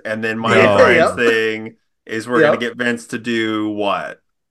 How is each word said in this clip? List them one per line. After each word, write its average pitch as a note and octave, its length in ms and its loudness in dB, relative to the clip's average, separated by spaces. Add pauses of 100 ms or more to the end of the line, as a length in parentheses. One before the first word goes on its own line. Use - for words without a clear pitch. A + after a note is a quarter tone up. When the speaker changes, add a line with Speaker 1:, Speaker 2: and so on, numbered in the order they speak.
Speaker 1:
and A2 180 -6
then A2 160 -4
my A2+ 180 0
Speaker 2:
No. A2 200 4
Speaker 1:
Brian's B2 420 4
Speaker 3:
Yep. B2 120 2
Speaker 1:
thing A2 480 -2 (280)
is A2 220 -8
we're B2 140 2
gonna D3+ 120 4
Speaker 3:
Yep. C#3+ 60 -2
Speaker 1:
get A#2 160 -6
Vince A#2+ 320 -4
to B2+ 100 -8
do A2 520 -2
what? G2 500 -4 (320)